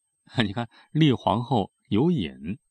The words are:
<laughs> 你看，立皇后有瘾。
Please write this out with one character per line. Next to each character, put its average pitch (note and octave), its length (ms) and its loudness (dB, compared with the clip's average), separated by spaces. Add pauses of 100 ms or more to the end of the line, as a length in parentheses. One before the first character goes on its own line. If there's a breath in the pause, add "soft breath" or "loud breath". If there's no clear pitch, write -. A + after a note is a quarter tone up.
(240)
<laughs> - 220 -6
你 G2 80 -6
看， A#2 160 -8 (240 soft breath)
立 D3+ 180 4
皇 G#2+ 320 0
后 A2+ 300 -2 (160)
有 C3 200 2
瘾。 D#2+ 480 -4 (140)